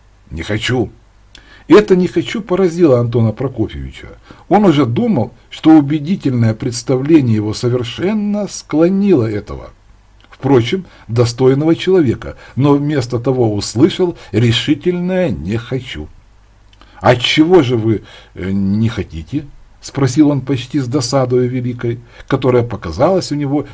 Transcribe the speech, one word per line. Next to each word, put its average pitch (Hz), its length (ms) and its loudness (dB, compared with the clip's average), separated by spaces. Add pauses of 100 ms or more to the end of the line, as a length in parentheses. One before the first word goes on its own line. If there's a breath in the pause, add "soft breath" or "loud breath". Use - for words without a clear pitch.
(300)
"Не 78 120 -10
хочу". 107 480 -4 (760 soft breath)
Это 196 280 6
"не 180 100 2
хочу" 170 360 -4
поразило 170 580 2
Антона 117 320 0
Прокофьевича. 104 840 -8 (300 soft breath)
Он 208 160 4
уже 147 220 4
думал, 147 460 -2 (180 soft breath)
что - 200 2
убедительное 143 840 2
представление 127 800 0
его 104 180 -2
совершенно 185 920 -4
склонило 180 840 2
этого, 98 420 -10 (600)
впрочем, 135 540 0 (240 soft breath)
достойного 131 680 2
человека, 165 600 0 (180 loud breath)
но 143 200 2
вместо 143 440 -2
того 120 340 0
услышал 151 640 -2 (140 loud breath)
решительное 175 1000 0
"не 87 260 -6
хочу". 117 520 -8 (920 soft breath)
"Отчего 156 640 4
же 123 140 0
вы, 110 280 -2 (300 loud breath)
э, 92 160 -6
не 98 380 0
хотите?" — 107 580 -8 (340)
спросил 143 500 0
он 139 120 -2
почти 139 360 -6
с 131 80 -4
досадою 127 600 0
великой, 120 500 -6 (300 soft breath)
которая 123 340 2
показалась 101 720 -2
у - 20 -4
него 143 400 -2